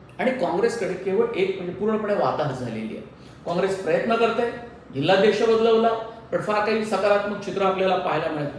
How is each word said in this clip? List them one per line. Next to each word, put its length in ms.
आणि 120
काँग्रेसकडे 640
केवळ 340
एक, 200
म्हणजे 160
पूर्णपणे 420
वाताहत 460
झालेली 360
आहे. 60
काँग्रेस 360
प्रयत्न 320
करते, 360
जिल्हाध्यक्ष 480
बदलवला 460
पण 80
फार 260
काही 180
सकारात्मक 600
चित्र 180
आपल्याला 340
पाहायला 340
मिळत 280